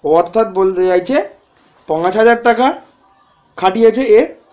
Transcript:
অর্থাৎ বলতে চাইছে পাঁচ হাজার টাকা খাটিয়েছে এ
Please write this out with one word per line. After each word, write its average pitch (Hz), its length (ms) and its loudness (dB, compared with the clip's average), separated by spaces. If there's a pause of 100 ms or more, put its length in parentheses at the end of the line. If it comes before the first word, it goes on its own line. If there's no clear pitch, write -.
(180)
অর্থাৎ 185 300 0 (120)
বলতে 190 300 0
চাইছে 180 280 -2 (720)
পাঁচ 170 320 -2
হাজার 233 160 4 (100)
টাকা 240 200 0 (920)
খাটিয়েছে 220 420 2 (160)
এ - 20 4 (300)